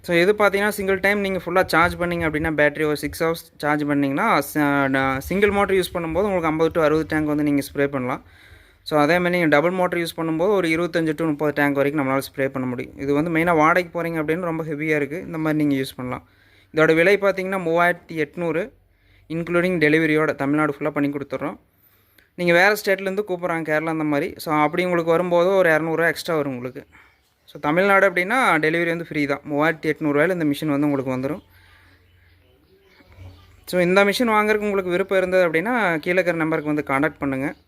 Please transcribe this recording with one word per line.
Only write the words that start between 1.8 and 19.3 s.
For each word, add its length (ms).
பண்ணீங்க 260
அப்படின்னா, 240
பேட்டரி 300
ஒரு 120
சிக்ஸ் 220
ஹவர்ஸ் 180
சார்ஜ் 280
பண்ணீங்கன்னா, 380
ச-, 420
ட-, 320
சிங்கிள் 300
மோட்டர் 220
யூஸ் 160
பண்ணும்போது 340
உங்களுக்கு 220
ஐம்பது 260
to 100
அறுபது 240
டேங்க் 220
வந்து 160
நீங்க 200
ஸ்ப்ரே 260
பண்ணலாம். 280
So, 60
அதே 180
மாதிரி 120
நீங்க 200
டபுள் 260
மோட்டர் 220
யூஸ் 180
பண்ணும்போது 400
ஒரு 160
இருபத்தஞ்சு 440
to 120
முப்பது 260
டேங்க் 220
வரைக்கும் 220
நம்மளால 260
ஸ்ப்ரே 260
பண்ண 180
முடியும். 220
இது 140
வந்து 160
மெயினா 280
வாடகைக்கு 340
போறீங்க 260
அப்படின்னு 280
ரொம்ப 200
ஹெவியா 300
இருக்கு, 280
இந்த 160
மாதிரி 200
நீங்க 180
யூஸ் 160
பண்ணலாம். 260
இதோட 260
விலை 140
பார்த்தீங்கன்னா, 420
மூவாயிரத்தி 560
எட்நூறு, 400